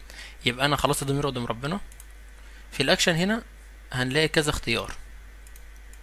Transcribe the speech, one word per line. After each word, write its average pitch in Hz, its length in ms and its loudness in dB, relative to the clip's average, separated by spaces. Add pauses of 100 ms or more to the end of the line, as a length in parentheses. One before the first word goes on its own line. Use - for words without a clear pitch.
(460)
يبقى 127 200 4
انا 143 100 6
خلاص 139 280 2
ضميري 139 240 2
قدام 123 180 0
ربنا. 135 340 -2 (920)
في - 120 2
الاكشن 175 320 6
هنا 202 280 2 (480)
هنلاقي 131 360 4
كذا 151 220 4
اختيار، 113 420 0 (1120)